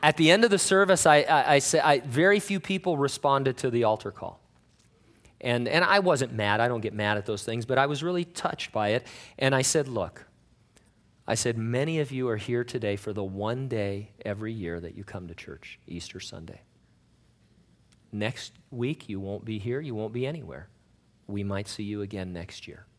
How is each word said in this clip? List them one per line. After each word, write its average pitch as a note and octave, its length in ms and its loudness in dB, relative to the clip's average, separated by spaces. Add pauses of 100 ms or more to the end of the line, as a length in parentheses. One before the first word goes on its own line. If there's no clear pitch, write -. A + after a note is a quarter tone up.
at D3+ 140 4
the D#3+ 160 6
end G#3+ 140 8
of A3 60 4
the G3 80 4
service, F#3+ 460 4
I, D3+ 180 10
I, D3 320 4
I C#3+ 40 8
sa-, C#3 260 2
I, D3 140 6
very D#3+ 400 4
few G3 220 -2
people F3+ 360 -2
responded C#3 600 2
to C3+ 120 -2
the A#2 140 2
altar G#2+ 280 0
call. F#2 280 -12 (1000)
And, A#2+ 280 0
and E3+ 180 4
I G3+ 140 6
wasn't C#3 340 2
mad. G#2+ 280 2
I A#2 60 4
don't A#2+ 140 0
get G#2+ 140 -6
mad G#2 220 0
at G2+ 100 -6
those G#2 160 -4
things, A2+ 240 -6
but B2+ 100 2
I C#3 80 4
was C#3+ 160 -4
really F3 240 -2
touched - 460 -8
by G#2+ 180 0
it. A#2 160 0 (320)
And C3+ 160 2
I C3 80 2
said, C#3+ 260 0
"Look," A2 380 -8 (1000)
I A#2 80 0
said, A2+ 240 -2
"many C3 400 -2
of C3+ 120 -4
you B2+ 160 -4
are A2+ 100 -2
here A#2+ 260 -4
today A2 320 -4
for G2+ 180 -8
the G2+ 100 -4
one G#2+ 440 -6
day G#2 460 -6 (120)
every G#2 260 -6
year F2 280 -6
that E2+ 160 -12
you G2 80 -14
come F2+ 240 -14
to E2 80 -14
church, - 500 -18
Easter F2 340 -12
Sunday. - 420 -16 (1500)
Next G#2+ 420 -6 (180)
week, C3 360 -6
you G2 120 -6
won't G2 260 -8
be A2 140 -8
here. A#2 200 -6
You D3 140 -10
won't G#2+ 180 -6
be B2 140 -4
anywhere. G2 440 -10 (580)
We G2+ 160 -6
might G2+ 240 -4
see - 160 -10
you G#2 180 -6
again F#2+ 320 -8
next - 340 -12
year." - 200 -20 (120)